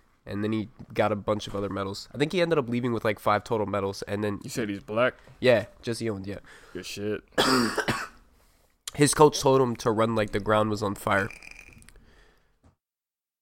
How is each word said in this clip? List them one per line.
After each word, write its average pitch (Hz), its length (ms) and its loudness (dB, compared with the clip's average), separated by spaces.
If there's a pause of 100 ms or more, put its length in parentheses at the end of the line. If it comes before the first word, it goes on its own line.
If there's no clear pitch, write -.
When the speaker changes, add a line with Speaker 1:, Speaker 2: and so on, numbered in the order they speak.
(260)
Speaker 1:
And 101 180 -6
then 107 100 -2
he 107 160 -2 (240)
got 107 180 2
a 107 60 -2
bunch 104 300 -2
of 101 80 -8
other 101 140 -4
medals. 98 440 -8
I 110 40 -12
think 147 140 0
he 180 100 2
ended 165 160 2
up 120 120 0
leaving 120 240 0
with, 110 100 -2
like, 107 160 0
five 104 240 2
total 107 240 0
medals, 98 360 -2
and 104 200 -4
then 101 200 -2
Speaker 2:
You 131 60 -12
said 113 200 -4
he's 101 120 -6
black? 120 340 0 (260)
Speaker 1:
Yeah, 113 240 6 (160)
Jesse 113 280 -6
Owens, 98 180 -8
yeah. 98 120 -10 (320)
Speaker 2:
Good 90 140 -12
shit. 101 360 -6 (160)
Speaker 1:
<coughs> - 1600 -4
His 143 180 4
coach 147 280 6
told 135 180 6
him 120 180 2
to 120 140 0
run 110 240 2
like 107 160 0
the 107 80 -2
ground 107 300 2
was 104 140 -4
on 101 120 -2
fire. 101 320 0 (2250)